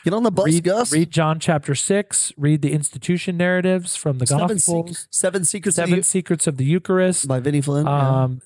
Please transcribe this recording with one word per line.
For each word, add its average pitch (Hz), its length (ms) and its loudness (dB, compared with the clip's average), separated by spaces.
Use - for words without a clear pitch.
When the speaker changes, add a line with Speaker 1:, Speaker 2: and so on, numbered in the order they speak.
Speaker 1:
Get 170 100 2
on 226 80 0
the 233 80 4
bus, 190 160 2
Speaker 2:
Read, 160 180 4
Speaker 1:
Gus. 214 280 0
Speaker 2:
read 160 180 2
John 160 300 2
chapter 147 340 0
six, - 600 -2
read 147 260 2
the 143 100 0
institution 170 640 -2
narratives 180 600 0
from 139 220 -2
the 123 80 0
Speaker 1:
Seven 143 220 0
Speaker 2:
Gospels. 175 500 -2
Speaker 1:
sec-, - 120 -14
Seven 185 340 -2
Secrets 180 340 -2
of 170 60 0
Speaker 2:
Seven 175 160 2
Speaker 1:
the 190 40 -2
Speaker 2:
Secrets 180 420 -2
of 147 100 -2
the 131 80 -2
Eucharist. 185 640 0
Speaker 1:
by 131 120 0
Vinnie 143 200 0
Flynn, 143 260 0
yeah. 135 380 2
Speaker 2:
Um, 127 220 -4